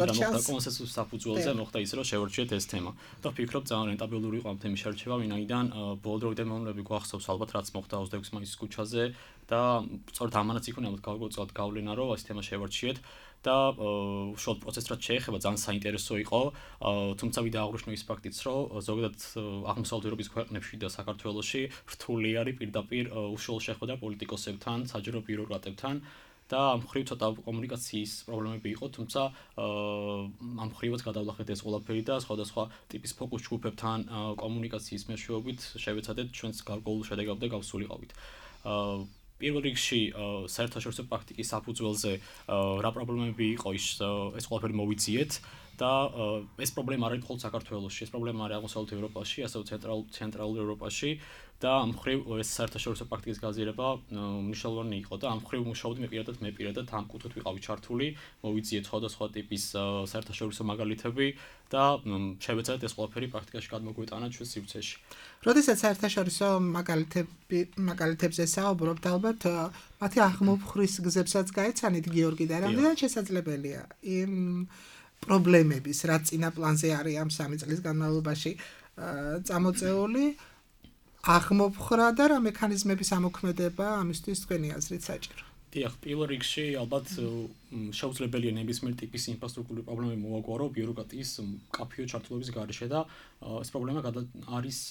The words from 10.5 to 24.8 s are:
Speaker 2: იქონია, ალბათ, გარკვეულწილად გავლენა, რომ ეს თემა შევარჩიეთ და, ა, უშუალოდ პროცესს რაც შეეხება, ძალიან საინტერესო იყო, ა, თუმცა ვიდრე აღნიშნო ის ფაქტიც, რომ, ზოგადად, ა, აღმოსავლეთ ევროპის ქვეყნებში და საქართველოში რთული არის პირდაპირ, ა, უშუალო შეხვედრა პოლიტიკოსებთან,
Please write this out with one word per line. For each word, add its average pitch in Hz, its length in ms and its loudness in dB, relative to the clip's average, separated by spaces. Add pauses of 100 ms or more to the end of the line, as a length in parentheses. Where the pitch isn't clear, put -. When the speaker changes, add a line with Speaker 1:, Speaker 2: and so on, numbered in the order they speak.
Speaker 2:
იქონია, 120 240 -4
ალბათ, 101 140 -6
გარკვეულწილად 107 480 -4
გავლენა, 104 400 -2
რომ 127 180 0
ეს 104 140 -2
თემა 104 180 -6
შევარჩიეთ 104 560 -4 (420)
და, 131 160 6 (100)
ა, 120 220 0 (420)
უშუალოდ 104 300 -4
პროცესს - 280 -6
რაც 120 140 -4
შეეხება, 120 360 0
ძალიან 104 220 0
საინტერესო 104 540 -2
იყო, 104 260 2 (360)
ა, 104 140 0 (200)
თუმცა 113 300 -2
ვიდრე 110 200 0
აღნიშნო 110 320 -4
ის 107 120 -8
ფაქტიც, 101 340 -8
რომ, 135 220 -2 (160)
ზოგადად, 107 400 -2 (140)
ა, 110 140 -6 (220)
აღმოსავლეთ 107 400 0
ევროპის 107 240 -2
ქვეყნებში - 460 -4
და 104 120 -4
საქართველოში 104 760 -4 (220)
რთული 113 480 -2
არის 117 240 0
პირდაპირ, 107 500 -2
ა, 110 200 -6
უშუალო 107 340 -4
შეხვედრა 113 360 -4
პოლიტიკოსებთან, 107 880 -6